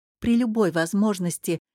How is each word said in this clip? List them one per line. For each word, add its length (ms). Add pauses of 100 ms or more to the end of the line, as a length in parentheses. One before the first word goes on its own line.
(180)
При 160
любой 360
возможности 880 (160)